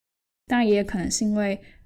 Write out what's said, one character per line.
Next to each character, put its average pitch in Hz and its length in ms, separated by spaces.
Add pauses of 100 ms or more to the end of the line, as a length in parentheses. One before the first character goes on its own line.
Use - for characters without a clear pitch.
(460)
当 247 140
然 226 80
也 208 100
有 202 60
可 202 140
能 170 120
是 - 140
因 208 100
为， 202 260 (260)